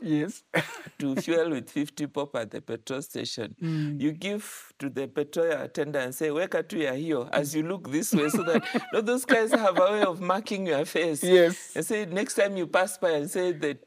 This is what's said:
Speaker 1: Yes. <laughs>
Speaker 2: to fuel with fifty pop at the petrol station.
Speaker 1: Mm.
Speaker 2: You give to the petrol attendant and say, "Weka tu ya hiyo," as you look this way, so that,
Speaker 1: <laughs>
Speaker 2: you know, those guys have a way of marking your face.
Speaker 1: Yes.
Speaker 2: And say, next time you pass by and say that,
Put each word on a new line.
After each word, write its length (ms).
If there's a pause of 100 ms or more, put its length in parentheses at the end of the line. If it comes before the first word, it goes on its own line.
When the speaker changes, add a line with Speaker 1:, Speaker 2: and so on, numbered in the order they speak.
Speaker 1:
Yes. 400 (280)
<laughs> 280
Speaker 2:
to 180
fuel 340
with 200
fifty 360
pop 300
at 140
the 100
petrol 400
station. 600
Speaker 1:
Mm. 360
Speaker 2:
You 140
give 680
to 120
the 180
petrol 440
attendant 520
and 100
say, 140
"Weka 400
tu 120
ya 120
hiyo," 400
as 220
you 80
look 280
this 220
way, 160
so 140
that, 280
Speaker 1:
<laughs> 40
Speaker 2:
you 60 (120)
know, 80
those 240
guys 280
have 260
a 140
way 100
of 180
marking 460
your 180
face. 400
Speaker 1:
Yes. 500
Speaker 2:
And 120
say, 180
next 300
time 240
you 80
pass 320
by 140
and 180
say 220
that, 340